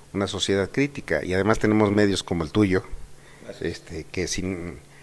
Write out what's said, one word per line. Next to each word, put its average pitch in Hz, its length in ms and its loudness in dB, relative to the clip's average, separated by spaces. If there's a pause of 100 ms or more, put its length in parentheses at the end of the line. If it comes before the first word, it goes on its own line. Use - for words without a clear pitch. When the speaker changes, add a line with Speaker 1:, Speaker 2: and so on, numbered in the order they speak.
(120)
Speaker 1:
una 98 140 0
sociedad 98 440 0
crítica 139 540 -2
y 90 100 -2
además 98 240 4
tenemos 107 320 4
medios 101 320 4
como 85 220 -2
el 76 60 -6
tuyo, 95 320 4 (600)
Speaker 2:
Gracias. - 180 -12
Speaker 1:
este, 85 420 -8
que 90 240 -4
sin, 87 500 -6 (240)